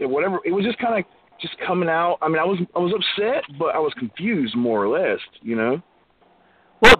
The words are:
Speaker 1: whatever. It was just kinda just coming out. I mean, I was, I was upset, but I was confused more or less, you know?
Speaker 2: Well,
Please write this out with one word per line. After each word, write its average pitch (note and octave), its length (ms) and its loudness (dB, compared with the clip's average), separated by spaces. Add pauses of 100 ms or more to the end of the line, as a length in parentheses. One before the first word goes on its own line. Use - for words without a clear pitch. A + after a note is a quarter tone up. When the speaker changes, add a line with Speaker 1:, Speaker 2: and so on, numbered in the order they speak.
Speaker 1:
whatever. D3+ 440 -2
It E3+ 60 0
was G3 140 0
just A#3 140 -4
kinda A3+ 240 -2 (360)
just - 200 -12
coming F3+ 300 -2
out. E3 340 0
I D#3 40 0
mean, D#3+ 120 0
I D#3+ 40 0
was, F#3+ 140 0 (180)
I F3 40 -2
was F3 120 0
upset, G#3+ 520 -2 (160)
but D#3 160 -2
I D#3 40 -2
was D3+ 140 0
confused C#3 600 -4
more A#2 280 0
or G2 40 0
less, B2+ 320 0 (240)
you A#2 120 -4
know? A#2 240 0 (1040)
Speaker 2:
Well, - 180 10